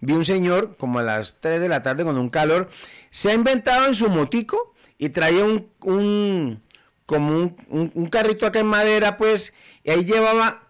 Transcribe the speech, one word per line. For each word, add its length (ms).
vi 120
un 120
señor 520
como 240
a 20
las 380
tres 200
de 80
la 140
tarde 220
con 120
un 120
calor, 420
se 220
ha 20
inventado 540
en 80
su 120
motico 680
y 100
traía 360
un, 240
un, 840
como 300
un, 200
un, 220
un 140
carrito 400
acá 140
en 60
madera, 500
pues, 360
y 80
ahí 140
llevaba 640